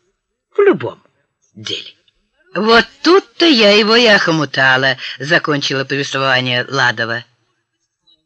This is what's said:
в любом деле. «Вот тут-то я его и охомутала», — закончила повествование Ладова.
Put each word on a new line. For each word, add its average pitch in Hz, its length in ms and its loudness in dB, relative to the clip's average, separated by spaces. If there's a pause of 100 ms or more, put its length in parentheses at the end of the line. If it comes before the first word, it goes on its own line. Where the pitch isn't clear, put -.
(560)
в - 40 0
любом 196 420 0 (520)
деле. 107 380 -14 (600)
«Вот 220 320 2 (160)
тут-то 349 420 0
я 226 320 4
его 220 200 2
и 240 100 4
охомутала», — 139 880 0 (220)
закончила 143 680 -6
повествование 131 840 -4
Ладова. 120 520 -4 (1040)